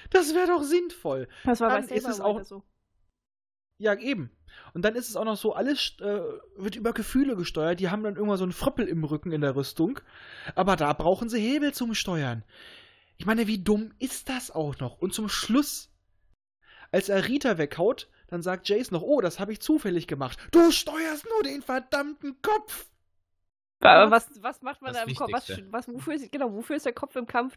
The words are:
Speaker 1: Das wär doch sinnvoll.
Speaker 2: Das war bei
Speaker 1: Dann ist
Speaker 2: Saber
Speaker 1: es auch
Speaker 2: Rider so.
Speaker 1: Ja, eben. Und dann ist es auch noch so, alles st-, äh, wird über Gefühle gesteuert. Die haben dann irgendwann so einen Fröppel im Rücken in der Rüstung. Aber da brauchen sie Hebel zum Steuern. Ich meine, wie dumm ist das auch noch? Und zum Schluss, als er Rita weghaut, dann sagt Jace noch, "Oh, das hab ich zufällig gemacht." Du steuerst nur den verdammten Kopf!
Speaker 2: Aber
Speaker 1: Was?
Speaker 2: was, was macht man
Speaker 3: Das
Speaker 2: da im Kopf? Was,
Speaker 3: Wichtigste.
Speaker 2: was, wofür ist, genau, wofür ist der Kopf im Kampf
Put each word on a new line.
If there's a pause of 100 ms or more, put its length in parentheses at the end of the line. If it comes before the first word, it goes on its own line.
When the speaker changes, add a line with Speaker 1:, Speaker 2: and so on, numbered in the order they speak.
(100)
Speaker 1:
Das
wär
doch
sinnvoll. (180)
Speaker 2:
Das
war
bei
Speaker 1:
Dann
ist
Speaker 2:
Saber
Speaker 1:
es
auch
Speaker 2:
Rider
so. (1160)
Speaker 1:
Ja,
eben. (440)
Und
dann
ist
es
auch
noch
so,
alles
st-,
äh, (340)
wird
über
Gefühle
gesteuert.
Die
haben
dann
irgendwann
so
einen
Fröppel
im
Rücken
in
der
Rüstung. (540)
Aber
da
brauchen
sie
Hebel
zum
Steuern. (720)
Ich
meine,
wie
dumm
ist
das
auch
noch?
Und
zum
Schluss, (1000)
als
er
Rita
weghaut, (200)
dann
sagt
Jace
noch,
"Oh,
das
hab
ich
zufällig
gemacht." (140)
Du
steuerst
nur
den
verdammten
Kopf! (920)
Speaker 2:
Aber
Speaker 1:
Was?
Speaker 2:
was,
was
macht
man
Speaker 3:
Das
Speaker 2:
da
im
Kopf?
Was,
Speaker 3:
Wichtigste.
Speaker 2:
was,
wofür
ist,
genau,
wofür
ist
der
Kopf
im
Kampf